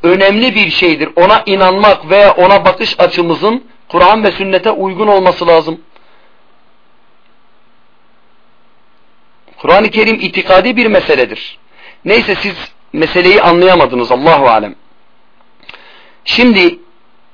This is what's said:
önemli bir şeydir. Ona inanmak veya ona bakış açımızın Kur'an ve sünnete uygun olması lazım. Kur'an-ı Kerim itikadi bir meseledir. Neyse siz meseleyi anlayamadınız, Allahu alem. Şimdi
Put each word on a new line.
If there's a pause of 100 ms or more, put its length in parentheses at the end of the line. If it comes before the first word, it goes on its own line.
önemli
bir
şeydir.
Ona
inanmak
veya
ona
bakış
açımızın (240)
Kur'an
ve
sünnete
uygun
olması
lazım. (3750)
Kur'an-ı
Kerim
itikadi
bir
meseledir. (480)
Neyse
siz (400)
meseleyi
anlayamadınız,
Allahu
alem. (1500)
Şimdi (540)